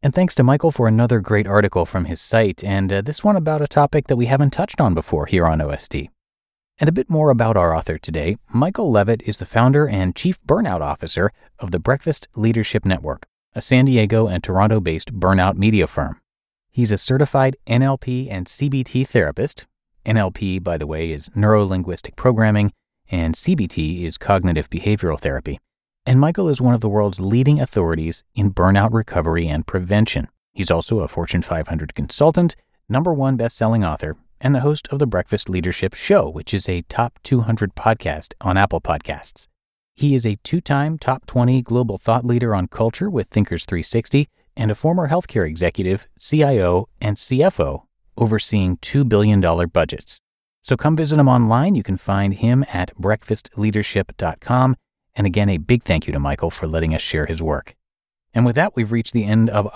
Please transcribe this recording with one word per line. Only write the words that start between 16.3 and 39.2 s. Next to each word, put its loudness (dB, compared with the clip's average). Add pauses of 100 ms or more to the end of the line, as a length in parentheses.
He's 0
a 0
certified 0 (100)
N 2
L 0
P -6
and -8
C -6
B -2
T -2
therapist. -2 (380)
N 0
L 0
P, -4
by -4
the -6
way, -6
is -10
neuro-linguistic 0
programming, 2 (360)
and -2
C 0
B -2
T -4
is -8
cognitive 0
behavioral -2
therapy. -6 (440)
And 4
Michael 2
is 0
one 4
of -2
the -2
world's 0
leading 2
authorities -2 (100)
in 0
burnout 4
recovery 0
and -2
prevention. 0 (260)
He's -4
also 0
a -2
Fortune -4
five -6
hundred -6
consultant, 0 (320)
number 0
one 0
best-selling 0
author, -6 (240)
and 0
the 0
host -2
of -4
the 2
Breakfast -2
Leadership -4
Show, 2
which -10
is -4
a -4
top -4
two 2
hundred -2
podcast -2
on 0
Apple 2
Podcasts. -8 (480)